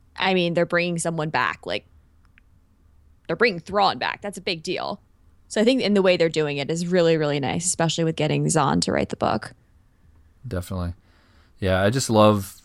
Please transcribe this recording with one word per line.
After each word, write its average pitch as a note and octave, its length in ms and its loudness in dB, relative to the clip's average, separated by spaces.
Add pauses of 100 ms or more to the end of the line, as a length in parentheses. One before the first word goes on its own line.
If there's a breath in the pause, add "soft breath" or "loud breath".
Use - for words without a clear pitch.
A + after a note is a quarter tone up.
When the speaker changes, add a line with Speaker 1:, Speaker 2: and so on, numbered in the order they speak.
(140)
Speaker 1:
I F#3+ 200 0
mean, F3 180 0
they're E3+ 140 2
bringing E3+ 320 -2
someone E3 320 -4
back. A#2 340 -2
Like, F#2 220 -8 (1400)
they're E3 100 -4
bringing G3 240 0
Thrawn F#3+ 380 0
back. F#2 220 -4
That's G#3 180 -10
a F3+ 40 -14
big E3 200 -6
deal. G#2 380 -6 (480)
So - 120 -2
I G#3 40 4
think B3+ 180 4
in G3+ 120 2
the G3 80 4
way F3+ 140 4
they're E3 120 2
doing D3+ 300 -2
it C#3 120 -6
is E3+ 160 -4
really, E3+ 300 4
really D3 240 0
nice, E3+ 260 -2
especially E3 380 0
with D#3+ 120 -2
getting D3 320 0
Zahn D#3 340 2
to - 100 -2
write - 180 -2
the - 60 -6
book. - 360 -4 (920)
Speaker 2:
Definitely. F2+ 480 -8 (640 soft breath)
Yeah, F#2 240 0
I G2+ 80 4
just B2+ 200 -2
love, G#2+ 540 4